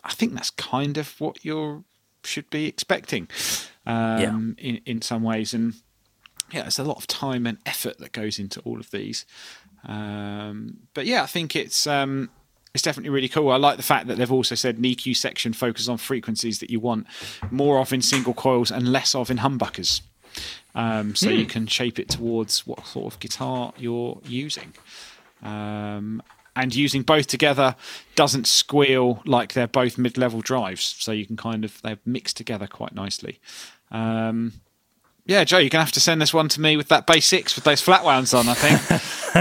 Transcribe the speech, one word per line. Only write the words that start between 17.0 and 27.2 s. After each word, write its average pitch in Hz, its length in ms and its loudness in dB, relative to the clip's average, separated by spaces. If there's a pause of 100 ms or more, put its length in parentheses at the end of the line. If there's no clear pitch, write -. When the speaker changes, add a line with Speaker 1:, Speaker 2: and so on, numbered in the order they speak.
Speaker 1:
more 139 280 4
of 131 120 0
in 131 100 2
single 123 320 2
coils 120 380 2
and 123 200 0
less 131 220 2
of 127 160 -2
in 127 100 0
humbuckers. 113 600 -2 (720)
Um, 110 420 -2
so - 140 2
Speaker 2:
Hmm. 110 60 2
Speaker 1:
you 110 100 2
can 110 220 -4
shape 120 320 -2
it - 80 -6
towards 117 580 -2
what - 220 -12
sort - 260 -8
of - 60 -20
guitar 127 580 -6
you're 120 480 -6
using. 131 480 -8 (680)
Um, 104 840 -8 (320)
and 127 200 0
using 139 260 2
both 151 260 4